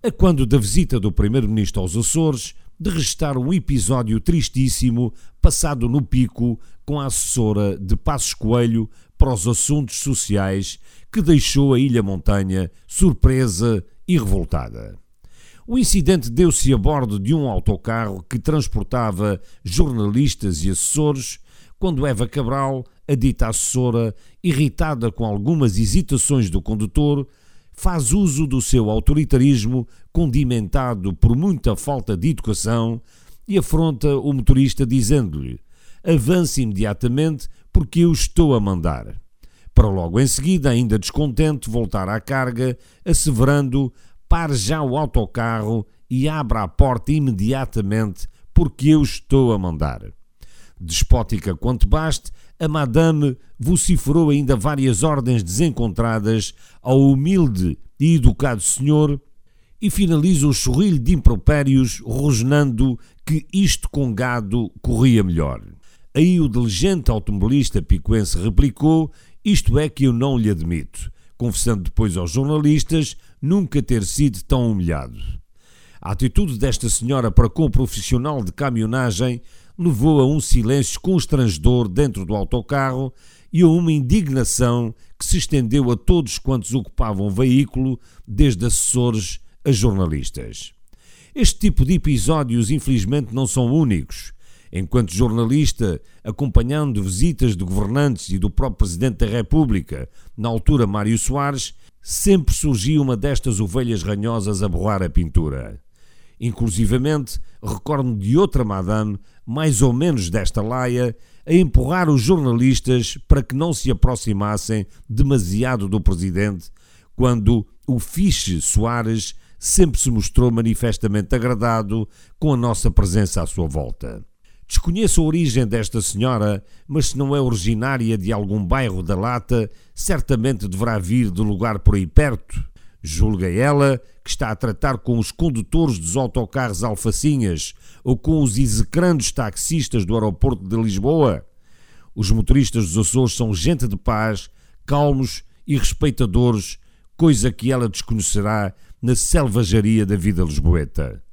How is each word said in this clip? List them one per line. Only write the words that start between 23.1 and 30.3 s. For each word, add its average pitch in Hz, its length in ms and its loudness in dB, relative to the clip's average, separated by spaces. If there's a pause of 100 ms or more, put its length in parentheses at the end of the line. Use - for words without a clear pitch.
dita 120 340 0
assessora, 117 680 -2 (280)
irritada 147 680 0
com - 140 -6
algumas 110 540 0
hesitações 120 720 0
do 87 100 -2
condutor, 135 680 0 (500)
faz 160 360 0
uso 160 340 2
do 131 160 -2
seu 113 260 2
autoritarismo, 127 1000 2 (260)
condimentado 123 1000 0